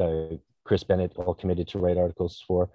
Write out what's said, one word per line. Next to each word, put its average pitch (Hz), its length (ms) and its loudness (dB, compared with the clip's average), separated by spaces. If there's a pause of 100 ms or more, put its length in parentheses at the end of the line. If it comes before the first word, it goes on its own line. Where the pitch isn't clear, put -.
uh, 80 360 -2 (260)
Chris - 220 0
Bennett, 92 320 0
all 87 180 -2
committed 90 340 -2
to 98 100 -6
write 90 180 2
articles 87 500 -2
for. 90 280 0